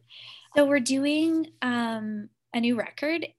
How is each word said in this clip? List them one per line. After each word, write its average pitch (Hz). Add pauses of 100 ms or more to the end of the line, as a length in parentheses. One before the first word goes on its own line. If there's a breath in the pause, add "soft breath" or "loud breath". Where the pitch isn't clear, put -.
(580 loud breath)
So 294
we're 277
doing, 302 (100)
um, 226 (260)
a 247
new 240
record, 311 (140)